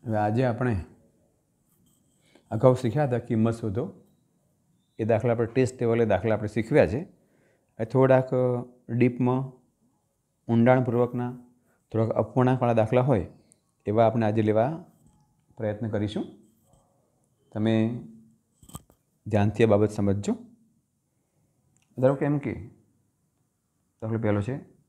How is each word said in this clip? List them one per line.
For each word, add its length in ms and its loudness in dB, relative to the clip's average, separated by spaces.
હવે 140 -4
આજે 280 0
આપણે 280 -2
અગાઉ 260 4
શીખ્યા 300 -2
હતા 220 -2
કિંમત 320 2
શોધો. 240 -4
એ 120 -4
દાખલા 240 2
આપણે 180 -2
ટેસ્ટ 280 0
લેવલે 320 0
દાખલા 240 0
આપણે 200 -6
શીખવ્યા 360 2
છે. 80 -2
એ 140 -4
થોડાક 380 4
ડીપમાં, 440 0
ઊંડાણપૂર્વકના, 840 2
થોડાક 320 -2
અપૂર્ણાંકવાળા 600 2
દાખલા 280 2
હોય 160 0
એવા 220 2
આપણે 180 0
આજે 240 0
લેવા 200 2
પ્રયત્ન 380 -2
કરીશું. 320 -2
તમે 220 0
ધ્યાનથી 380 2
આ 80 4
બાબત 260 2
સમજજો. 360 -2
ધારો 160 2
કે 140 -4
એમ 160 -2
કે 80 -6
દાખલો 240 -4
પહેલો 240 0
છે 60 -6